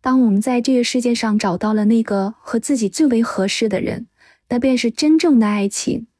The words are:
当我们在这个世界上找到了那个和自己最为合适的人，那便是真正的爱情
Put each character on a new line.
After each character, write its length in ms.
当 200
我 80
们 120
在 200
这 140
个 80
世 180
界 140
上 240
找 180
到 160
了 120
那 180
个 360
和 200
自 180
己 120
最 180
为 160
合 240
适 220
的 100
人， 280
那 100
便 180
是 140
真 260
正 220
的 80
爱 200
情 400